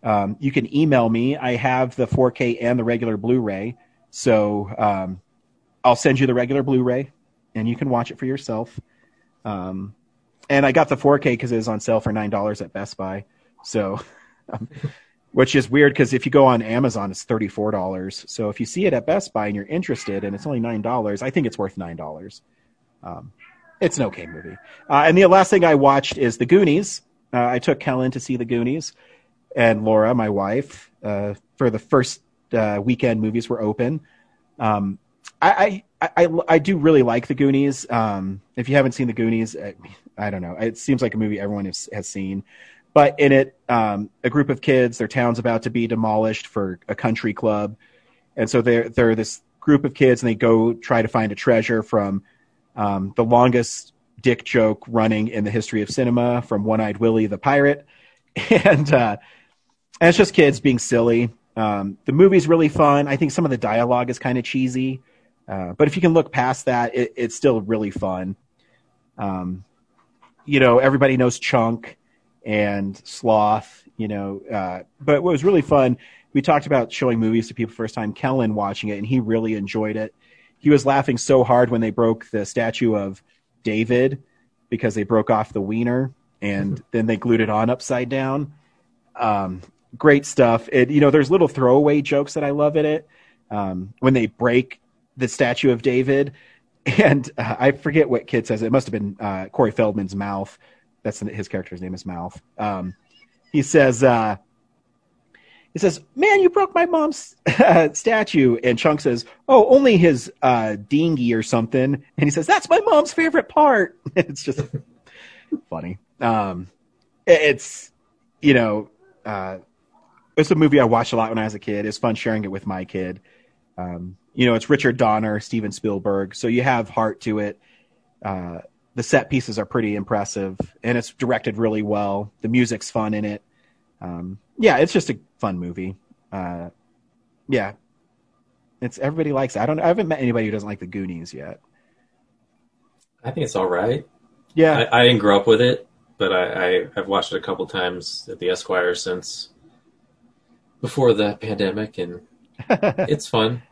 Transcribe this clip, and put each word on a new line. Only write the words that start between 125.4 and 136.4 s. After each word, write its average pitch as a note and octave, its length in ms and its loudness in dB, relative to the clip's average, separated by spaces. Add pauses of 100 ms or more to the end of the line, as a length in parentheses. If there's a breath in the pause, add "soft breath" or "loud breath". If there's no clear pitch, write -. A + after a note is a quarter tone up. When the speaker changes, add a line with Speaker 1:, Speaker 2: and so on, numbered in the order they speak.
Speaker 1:
Steven G#2+ 320 -6
Spielberg, G2 640 -4
so - 120 -6
you A#2+ 160 0
have B2 260 -2
heart A2 320 -4
to G#2+ 180 -4
it. G#2 200 -8 (640)
Uh, F2 340 -10 (360)
the A#2+ 80 -6
set B2+ 260 0
pieces B2 300 -4
are G#2 60 -4
pretty G#2+ 300 -4
impressive, G2+ 640 -6 (260)
and A#2+ 140 -2
it's - 160 -8
directed A#2 440 -4
really A2 260 -2
well. G#2 480 -4 (100)
The A2+ 80 -6
music's A#2 420 0
fun G#2+ 220 -4
in G#2+ 100 -6
it. G#2 180 -8 (600)
Um, F2+ 380 -12 (180)
yeah, E3 200 4
it's D#3 140 2
just - 180 -2
a - 100 -6 (180)
fun F#2+ 200 -4
movie. F2+ 380 -8 (360)
Uh, F2 380 -10 (800)